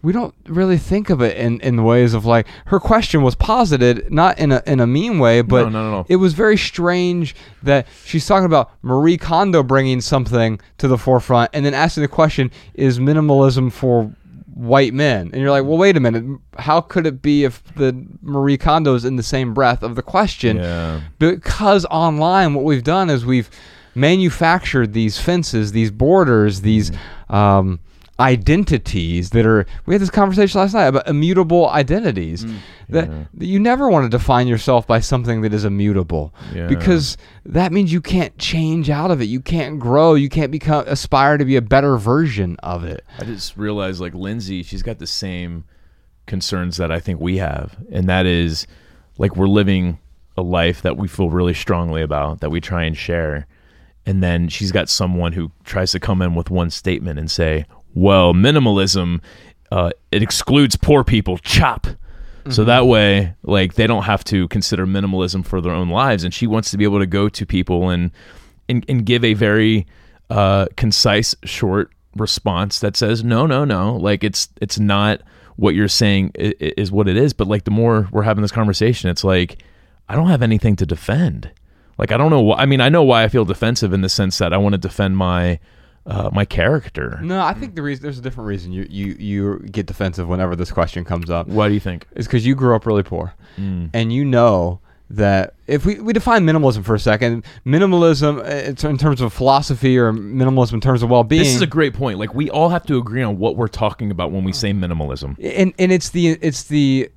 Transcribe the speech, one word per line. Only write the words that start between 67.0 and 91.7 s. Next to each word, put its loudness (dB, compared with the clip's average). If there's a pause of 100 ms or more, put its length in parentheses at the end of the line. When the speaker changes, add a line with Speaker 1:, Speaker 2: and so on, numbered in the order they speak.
Speaker 2:
go 0
to -8
people -2
and, -2 (560)
and, -2
and 0
give 2
a 4
very, 2 (440)
uh, 2 (100)
concise, 0 (120)
short -2 (280)
response -4
that -4
says, 0
"No, 2
no, 0
no, -2
like, -2
it's, -4 (100)
it's -6
not 0 (340)
what 2
you're 2
saying 2
i-, -2
i-, -4
is -4
what -2
it 0
is." 2
But, -4
like, -2
the -4
more 0
we're -2
having 0
this -2
conversation, 0
it's -4
like, 0 (460)
I -6
don't 2
have 2
anything 2
to -2
defend. -4 (480)
Like, -2
I 0
don't 2
know 4
wh-, 0
I 2
mean, 2
I 4
know 6
why 6
I 2
feel 2
defensive -2
in 0
the -2
sense -2
that 0
I 2
wanna 2
defend -2
my, 0 (460)
uh, -4
my 0
character. -4
Speaker 1:
No, -4
I -2
think -12
the -10
reason, -8
there's -10
a -16
different -10
reason -8
you, -6
you, -8
you -4 (120)
get -6
defensive -6
whenever -2
this -6
question -4
comes -6
up. -4
Speaker 2:
Why 0
do 2